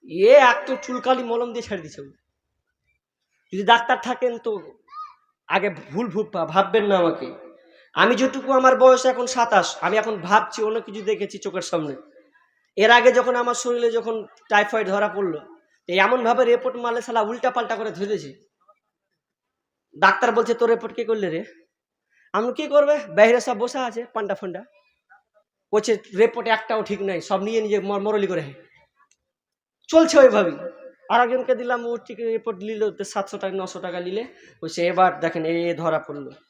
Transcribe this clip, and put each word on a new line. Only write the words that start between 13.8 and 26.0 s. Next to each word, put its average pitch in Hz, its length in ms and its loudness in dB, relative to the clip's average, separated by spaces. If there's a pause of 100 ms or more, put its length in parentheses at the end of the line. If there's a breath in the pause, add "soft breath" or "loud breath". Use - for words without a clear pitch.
যখন 220 340 -6 (240)
টাইফয়েড 208 380 0
ধরা 202 200 0
পড়লো, 180 320 -4 (480)
তো 175 60 -6
এমনভাবে 233 520 2
রিপোর্ট 240 320 0
মারলে 233 240 -4
শালা 226 200 -2
উল্টা 240 300 -2
পাল্টা 233 240 -4
করে 214 160 -8
ধরে 180 140 -8
দিয়েছে। 156 280 -8 (1700)
ডাক্তার 226 320 2
বলছে, 226 220 0
"তোর 233 160 0
রিপোর্ট 226 260 -2
কে 240 80 -6
করলে 208 260 -2
রে?" 165 140 -6 (920)
আমি, 233 200 -2
"কি 302 140 -6
করবে? 285 320 4 (100)
বাইরে 226 320 6
সব 240 160 -4
বসে 240 220 -6
আছে 233 340 -6
পান্ডা 202 220 -4
ফান্ডা।" 185 280 -12 (1080)
বলছে, 214 240 0 (200)